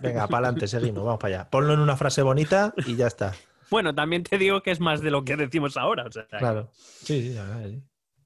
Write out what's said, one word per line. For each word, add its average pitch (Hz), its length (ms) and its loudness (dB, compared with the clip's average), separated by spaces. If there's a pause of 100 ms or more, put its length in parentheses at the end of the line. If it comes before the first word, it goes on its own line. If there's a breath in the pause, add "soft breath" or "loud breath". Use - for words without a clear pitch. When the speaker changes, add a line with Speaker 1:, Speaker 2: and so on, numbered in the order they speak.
Speaker 1:
Venga, 120 260 0
pa'lante, 120 400 0
seguimos, 110 380 -2
vamos 113 160 -2
para 98 220 -2
allá". - 80 -18
Ponlo 147 240 4
en 151 60 4
una 143 160 4
frase 139 260 0
bonita 156 520 4 (120)
y 120 100 -2
ya 120 100 2
está. 98 280 -2 (360)
Speaker 2:
Bueno, 185 240 2
también 165 300 -2
te 202 140 0
digo 190 240 2
que 185 100 -2
es 165 80 -2
más 160 200 2
de 151 120 0
lo 139 120 2
que 143 120 -2
decimos 143 400 -2
ahora, 131 280 0
o 120 60 -12
sea, 110 160 -12
Speaker 1:
Claro. 110 480 -2
Sí, - 480 -6
sí, 123 120 -6
la 104 100 -8
verdad, 107 240 -8
sí. 131 140 -12 (440)